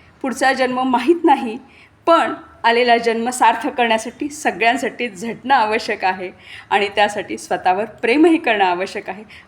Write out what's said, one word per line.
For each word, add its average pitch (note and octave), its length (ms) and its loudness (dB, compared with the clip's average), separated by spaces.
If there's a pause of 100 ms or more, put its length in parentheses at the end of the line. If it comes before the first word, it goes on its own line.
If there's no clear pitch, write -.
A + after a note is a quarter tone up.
(220)
पुढचा C4 300 0
जन्म B3+ 300 -2
माहीत B3+ 420 2
नाही, C4 340 2 (480)
पण D#4 260 4 (320)
आलेला A#3 320 4
जन्म A3+ 340 -2
सार्थ B3 380 0
करण्यासाठी A#3+ 600 -2
सगळ्यांसाठी A#3+ 800 -2
झटणं A3 460 -4
आवश्यक G#3+ 500 0
आहे F#3+ 260 -2 (400)
आणि G3+ 180 0
त्यासाठी G#3+ 500 -2
स्वतःवर F#3 460 -2
प्रेमही D4 520 2
करणं A3+ 280 2
आवश्यक F#3 460 -4
आहे, G#3 140 -12 (240)